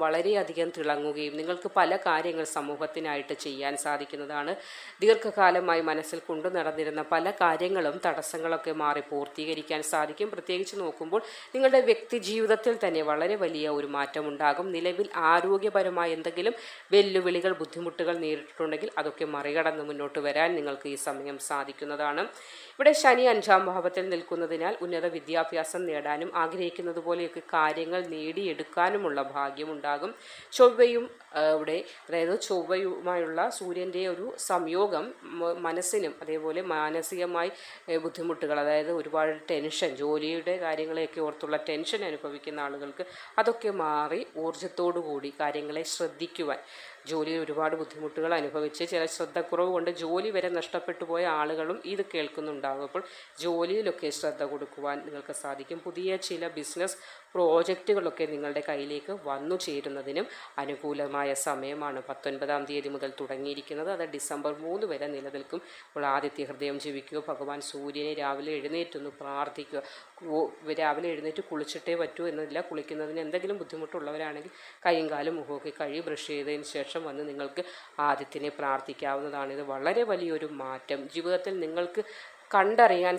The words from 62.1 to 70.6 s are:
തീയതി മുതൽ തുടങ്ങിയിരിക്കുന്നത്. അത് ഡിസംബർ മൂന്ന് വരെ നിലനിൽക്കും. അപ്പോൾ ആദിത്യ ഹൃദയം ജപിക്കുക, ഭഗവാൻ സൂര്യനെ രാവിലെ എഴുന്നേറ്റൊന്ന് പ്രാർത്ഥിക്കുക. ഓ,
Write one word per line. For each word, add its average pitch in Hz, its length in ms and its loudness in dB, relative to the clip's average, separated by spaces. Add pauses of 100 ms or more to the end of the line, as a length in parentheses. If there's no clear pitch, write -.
തീയതി 143 260 -4
മുതൽ 139 160 -4 (100)
തുടങ്ങിയിരിക്കുന്നത്. 143 760 -6
അത് 170 80 -4 (120)
ഡിസംബർ 147 360 -4 (120)
മൂന്ന് 190 280 -4
വരെ 143 220 -4
നിലനിൽക്കും. 139 460 -8 (280)
അപ്പോൾ 147 160 -4 (100)
ആദിത്യ 143 360 -2
ഹൃദയം 143 340 -4
ജപിക്കുക, 147 360 -8 (100)
ഭഗവാൻ 143 300 -6 (100)
സൂര്യനെ 143 420 -6 (100)
രാവിലെ 143 360 -2
എഴുന്നേറ്റൊന്ന് 147 640 -6
പ്രാർത്ഥിക്കുക. 143 640 -6 (540)
ഓ, 160 40 4 (420)